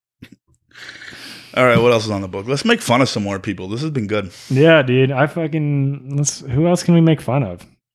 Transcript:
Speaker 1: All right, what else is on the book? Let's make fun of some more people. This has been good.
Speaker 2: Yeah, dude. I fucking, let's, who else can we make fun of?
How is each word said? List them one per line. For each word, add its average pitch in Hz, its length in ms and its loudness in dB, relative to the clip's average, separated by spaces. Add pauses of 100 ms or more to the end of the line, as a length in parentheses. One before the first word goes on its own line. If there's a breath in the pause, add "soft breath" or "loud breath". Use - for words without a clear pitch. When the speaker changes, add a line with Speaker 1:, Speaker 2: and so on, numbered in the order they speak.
(1500 loud breath)
Speaker 1:
All 127 120 2
right, 120 120 4
what 120 140 4
else 113 140 0
is 110 60 -4
on 98 100 -4
the 95 80 -8
book? 98 180 -10
Let's 139 160 -2
make 226 180 0
fun 123 200 2
of 123 80 0
some 107 140 -4
more 101 140 -4
people. 92 300 -8
This 110 140 -8
has 156 100 -6
been 117 160 -4
good. 98 240 -4 (180)
Speaker 2:
Yeah, 156 340 6
dude. 131 280 2
I 139 160 0
fucking, 143 880 -4
let's, 147 240 -4
who 139 280 -2
else 175 140 2
can 175 120 2
we 165 80 6
make 160 180 4
fun 131 240 -2
of? 92 220 -10 (300)